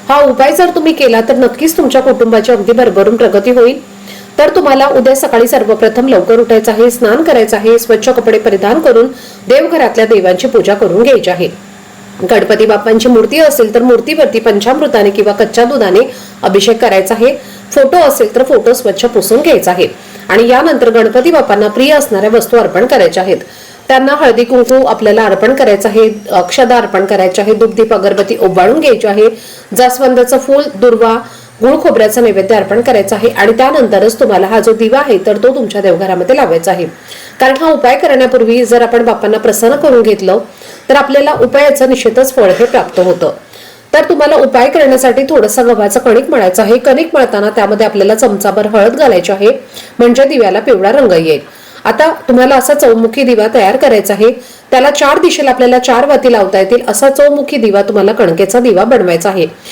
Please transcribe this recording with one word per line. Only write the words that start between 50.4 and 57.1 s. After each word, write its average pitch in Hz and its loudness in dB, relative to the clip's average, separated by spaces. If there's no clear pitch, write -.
पिवळा 214 0
रंग 254 2
येईल. 160 0
आता 294 0
तुम्हाला 254 2
असा 262 0
चौमुखी 226 0
दिवा 226 0
तयार 220 2
करायचा 208 0
आहे. 214 2
त्याला 269 2
चार 294 0
दिशेला 302 0
आपल्याला 247 0
चार 247 0
वाती 262 0
लावता 202 0
येतील 208 0
असा 269 0
चौमुखी 285 0